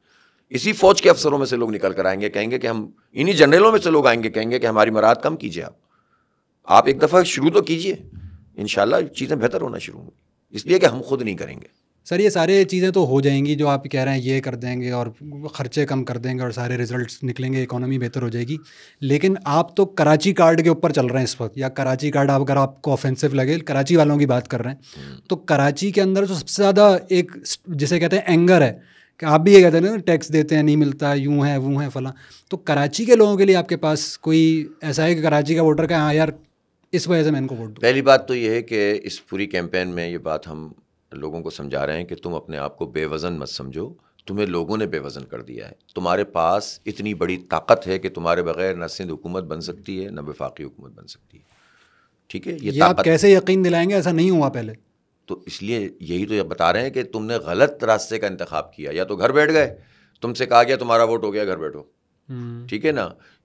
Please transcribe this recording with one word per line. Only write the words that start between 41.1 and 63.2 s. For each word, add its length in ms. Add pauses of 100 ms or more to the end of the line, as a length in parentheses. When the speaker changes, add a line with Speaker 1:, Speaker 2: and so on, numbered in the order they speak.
Speaker 1:
लोगों 300
को 80
समझा 340
रहे 140
हैं 80
कि 100
तुम 180
अपने 240
आप 180
को 120
बेवजन 460
मत 140
समझो, 380 (420)
तुम्हें 180
लोगों 320
ने 80
बेवजन 360
कर 200
दिया 260
है। 80 (200)
तुम्हारे 300
पास 640
इतनी 260
बड़ी 240 (140)
ताकत 340
है 140
कि 100
तुम्हारे 320
बगैर 360
न 100
सिंध 240
हुकूमत 320
बन 160
सकती 380
है, 140
न 80
वफाकी 440
हुकूमत 280
बन 140
सकती 320
है। 60 (880)
ठीक 160
है, 80
ये 160
Speaker 2:
ये 100
आप 100
Speaker 1:
ताकत 140
Speaker 2:
कैसे 280
यकीन 300
दिलाएंगे? 320
ऐसा 160
नहीं 200
हुआ 180
पहले। 240 (540)
Speaker 1:
तो 200
इसलिए 320 (220)
यही 240
तो 80
ये 120
बता 260
रहे 120
हैं 80
कि 140
तुमने 340
गलत 440
रास्ते 340
का 100
इंतखाब 480
किया, 160
या 140
तो 100
घर 160
बैठ 200
गए, 140 (580)
तुमसे 220
कहा 180
गया 140
तुम्हारा 280
वोट 180
हो 80
गया, 140
घर 120
बैठो, 320 (400)
Speaker 2:
हम्म। 380
Speaker 1:
ठीक 180
है 60
ना, 220 (320)